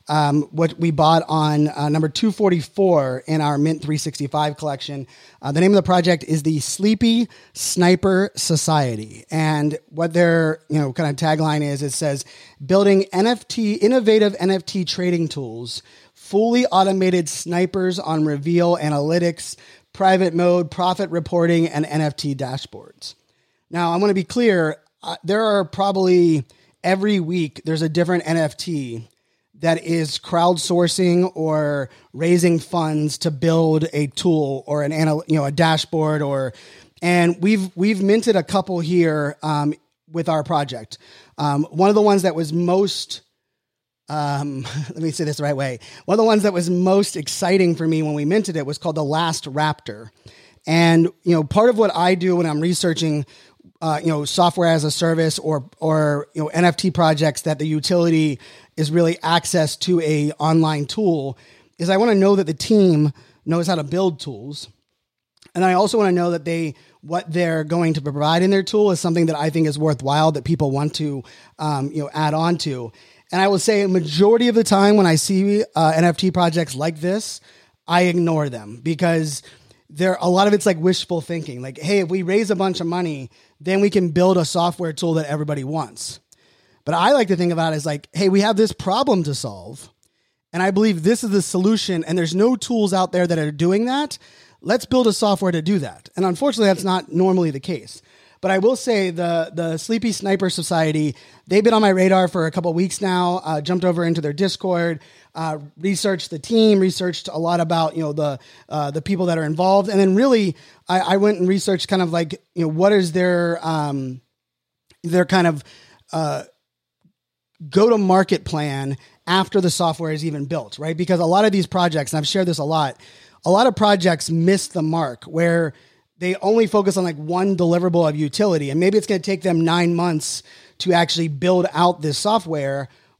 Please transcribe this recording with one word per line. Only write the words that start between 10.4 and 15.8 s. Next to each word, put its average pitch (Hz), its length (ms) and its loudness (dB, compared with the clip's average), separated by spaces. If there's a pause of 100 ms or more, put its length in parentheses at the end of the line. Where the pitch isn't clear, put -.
you 151 100 0
know, 139 140 -2
kind 156 160 -2
of 147 60 -4
tagline 156 460 0
is, 143 220 -4
it 143 80 -6
says, 143 340 -4 (400)
"Building 196 480 4
N 190 140 2
F 240 200 -2
T, 214 280 -2
innovative 220 640 2
N 185 120 0
F 190 140 -4
T 190 180 -4
trading 175 440 -2
tools, 120 560 -12 (300)